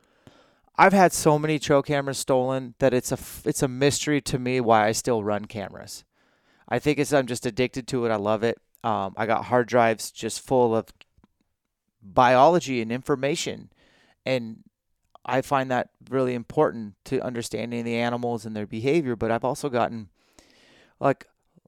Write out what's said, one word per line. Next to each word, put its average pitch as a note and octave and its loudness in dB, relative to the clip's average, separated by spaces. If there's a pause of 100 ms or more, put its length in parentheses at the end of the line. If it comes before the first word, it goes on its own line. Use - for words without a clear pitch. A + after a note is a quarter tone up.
(800)
I've F#3+ 8
had F#3 6
so D3+ 2
many D#3 0
trail C#3 2
cameras C#3 -4
stolen C3 -2
that B2+ 4
it's B2 0
a C3 -4
f-, - -16
it's - -2
a C#3 0
mystery C#3 0
to - -4
me B2+ -2
why A2 6
I A2 2
still A2+ -2
run G#2 -2
cameras. - -14 (640)
I A#2+ -2
think C#3+ 0
it's, C#3 -2
I'm C#3 2
just B2 -6
addicted B2 -2
to A#2+ -2
it. A2+ 0
I A2 0
love G#2 0
it. A2+ 0 (260)
Um, G2+ -2
I A2 -4
got G#2 0
hard A#2+ 2
drives A2+ 2
just - -8
full A#2+ 2
of A2 -2 (1120)
biology B2+ 4
and A2+ -4
information, C#3 -4 (520)
and A#2 -6 (600)
I C3 -2
find C3 -2
that B2 -2 (180)
really B2+ -2
important A2+ -2 (120)
to C3 -4
understanding A#2 -8
the A#2 -4
animals A#2+ -4
and A2 -10
their G#2 -6
behavior. C3 0
But A2+ -2
I've A#2 -2
also C3 -4
gotten, A2+ -4 (880)
like, C3+ -2 (420)